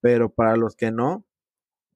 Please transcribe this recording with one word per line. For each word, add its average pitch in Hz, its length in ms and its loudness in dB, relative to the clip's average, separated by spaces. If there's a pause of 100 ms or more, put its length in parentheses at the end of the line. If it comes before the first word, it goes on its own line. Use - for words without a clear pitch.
Pero 117 320 2
para 113 220 2
los 113 200 -2
que 113 140 -4
no, 135 340 -4 (720)